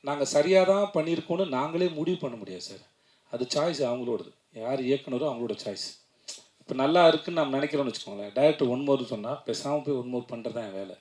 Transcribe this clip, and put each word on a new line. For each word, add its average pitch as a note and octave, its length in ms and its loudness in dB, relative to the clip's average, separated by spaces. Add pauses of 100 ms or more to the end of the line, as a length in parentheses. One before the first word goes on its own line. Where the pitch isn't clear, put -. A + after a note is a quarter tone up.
நாங்க C#3+ 200 0
சரியா E3 400 6
தான் G3 200 4 (100)
பண்ணியிருக்கோன்னு E3 540 0
நாங்களே D#3 400 0
முடிவு E3 300 -2
பண்ண A#2+ 180 -6
முடியாது F#2+ 320 -12
சார். G2 160 -18 (480)
அது A#2+ 120 -4 (100)
சாய்ஸ் D3 280 0
அவங்களோடது, A#2+ 480 -2 (220)
யார் B2 280 -4
இயக்குனரோ C3+ 500 -2
அவங்களோட A#2 340 -4
சாய்ஸ். G2 240 -8 (720)
இப்போ - 140 -8
நல்லா D3+ 340 4
இருக்குன்னு D#3+ 320 2
நம்ம C3+ 180 0
நினைக்கிறோம்னு C#3+ 340 -2
வச்சுக்கோங்களேன், G2+ 400 -10
டைரக்டர் D3 360 4
ஒன் B2+ 180 -2
மோர் C3+ 200 4
சொன்னா A2+ 260 -6 (140)
பேசாம C#3+ 380 -4
போய் C#3 180 -2
ஒன் B2 120 -8
மோர் B2 160 -6
பண்றது A#2 280 -8
தான் A2 100 -8
என் F#2+ 120 -10
வேலை. G2 200 -10